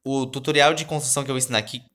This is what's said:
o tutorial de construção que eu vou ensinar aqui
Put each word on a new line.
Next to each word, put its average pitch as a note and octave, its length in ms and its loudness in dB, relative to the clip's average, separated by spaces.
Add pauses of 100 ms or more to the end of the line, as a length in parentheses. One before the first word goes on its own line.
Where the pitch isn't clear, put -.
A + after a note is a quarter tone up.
o C3+ 220 0
tutorial C#3+ 480 4
de D#3 100 -4
construção C#3+ 400 -2
que C3+ 60 -8
eu C3+ 60 -2
vou - 20 -2
ensinar B2 220 0
aqui A#2+ 240 -10 (120)